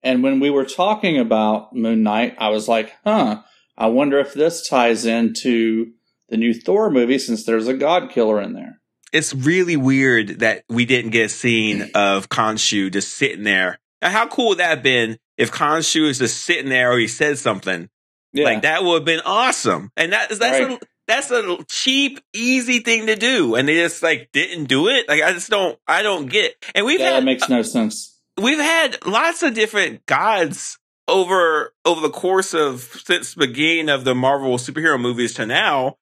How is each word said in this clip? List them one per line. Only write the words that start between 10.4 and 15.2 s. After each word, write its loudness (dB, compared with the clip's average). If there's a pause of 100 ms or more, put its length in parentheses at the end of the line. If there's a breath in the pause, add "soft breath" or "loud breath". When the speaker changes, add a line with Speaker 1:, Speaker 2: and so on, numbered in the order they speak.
Speaker 2:
we 0
didn't 0
get 2
a -6
scene -2
Speaker 1:
<clears throat> -6
Speaker 2:
of 2
Khonshu -2
just -4
sitting -4
there. 0 (220)
Now, 0
how 0
cool -2
would 2
that 0
have -2
been 0 (200)